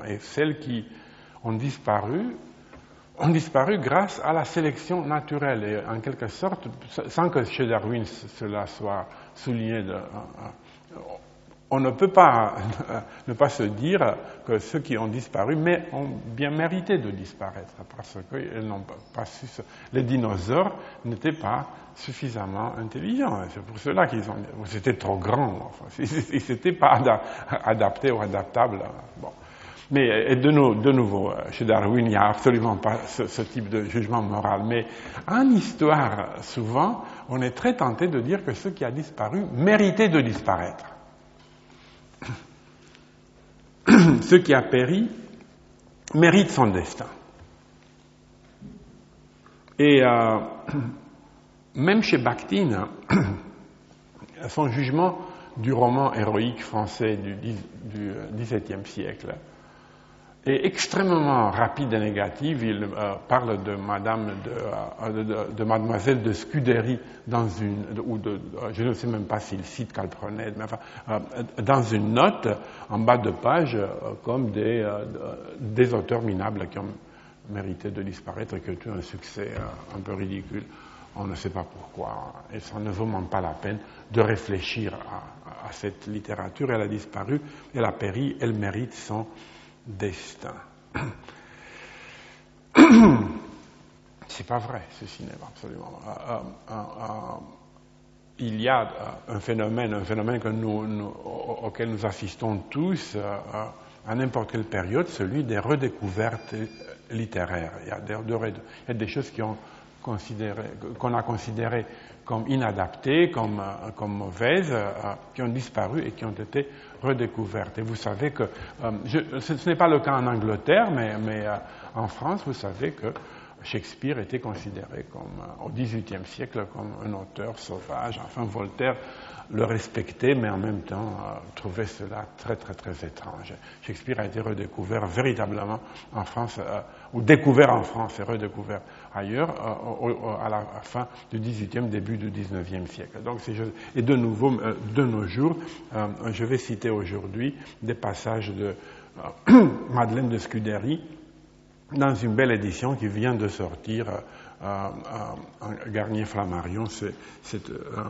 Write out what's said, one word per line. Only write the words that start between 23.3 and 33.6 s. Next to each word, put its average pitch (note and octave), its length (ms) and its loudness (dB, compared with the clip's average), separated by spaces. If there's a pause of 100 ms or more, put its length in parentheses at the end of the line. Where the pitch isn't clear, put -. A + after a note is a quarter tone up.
Et F2 60 -8
c'est G2 140 -12
pour G#2+ 140 -14
cela F3 300 4
qu'ils A2 220 -2
ont... G#2 60 -6 (300)
c'était G2+ 300 0
trop G2 220 0
grand, G2+ 520 0
enfin, - 220 -18
<laughs> - 80 -10
ils, C#3+ 360 -2
ils C3 60 0
s'étaient D3+ 320 0
pas C#3+ 200 6
ada-, B2 280 6 (420)
adaptés A2 480 4
ou A2+ 100 2
adaptables. G2+ 600 2 (360)
Bon. - 140 -10 (600)
Mais, B2 400 6
et B2+ 60 8
de C3 120 6
nou-, C#3 260 8
de A2+ 160 6
nouveau, G2+ 420 4 (180)
chez - 140 -4
Darwin, A2 400 6
il A2+ 60 4
n'y G#2 40 4
a G2+ 140 6
absolument A2+ 480 2
pas G#2+ 300 0
ce, - 200 -4
ce - 140 -4
type A2 260 -6